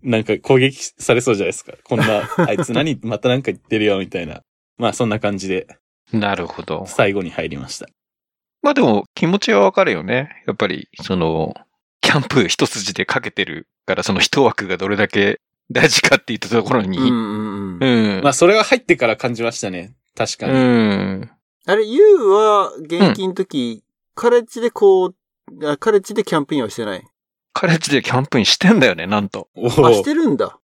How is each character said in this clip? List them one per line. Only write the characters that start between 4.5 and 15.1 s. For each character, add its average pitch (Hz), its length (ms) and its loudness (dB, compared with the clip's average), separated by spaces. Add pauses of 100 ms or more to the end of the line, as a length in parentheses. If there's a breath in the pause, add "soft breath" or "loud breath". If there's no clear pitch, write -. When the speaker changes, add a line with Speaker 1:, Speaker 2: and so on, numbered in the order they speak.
Speaker 1:
ま 120 120 -2
あ、 - 40 -6
そ 123 120 -2
ん 110 40 -2
な 107 100 -2
感 101 180 -4
じ 95 100 -10
で。 95 200 -4 (440)
Speaker 3:
な 104 220 0
る 87 140 -6
ほ - 160 -14
ど。 85 240 -8
Speaker 1:
最 104 260 0
後 101 80 -2
に 85 80 -8
入 80 200 -8
り 80 80 -10
ま 65 120 -14
し - 80 -12
た。 - 100 -16 (760)
Speaker 3:
ま 294 80 4
あ - 20 0
で 285 80 2
も、 110 240 2 (100)
気 160 120 0
持 190 120 0
ち 233 120 -2
は 202 100 4
わ 190 100 4
か 196 140 2
る 147 60 -2
よ 82 120 -4
ね。 123 440 -6
や 104 60 -4
っ - 20 -6
ぱ 107 120 0
り、 80 220 -6 (120)
そ 92 140 -4
の、 80 380 -2 (480)
キ - 100 -4
ャ 156 80 2
ン 127 40 -4
プ 127 240 0
一 - 180 -2
筋 98 280 -8
で 98 120 -4
か - 160 -4
け 110 100 -12
て 95 140 -4
る 76 220 -14 (180)
か 95 100 -2
ら、 90 80 -6
そ - 80 -2
の 95 80 -2
一 139 240 2
枠 107 240 0
が 90 100 -4
ど 95 100 -6
れ 101 80 -2
だ 101 120 0
け 101 320 0 (320)